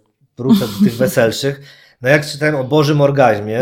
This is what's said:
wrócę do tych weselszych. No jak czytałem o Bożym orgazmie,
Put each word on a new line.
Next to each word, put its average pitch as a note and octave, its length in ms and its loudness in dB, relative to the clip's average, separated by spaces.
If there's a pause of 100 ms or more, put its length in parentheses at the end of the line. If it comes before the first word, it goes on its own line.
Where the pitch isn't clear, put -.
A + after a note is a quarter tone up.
(360)
wrócę C3+ 240 2
do B2+ 240 -2
tych - 120 0
weselszych. C3 640 -2 (420)
No B2 60 -2
jak D3 180 2
czytałem D3+ 300 -4
o C3 80 -4
Bożym D3 360 2
orgazmie, A#2 600 0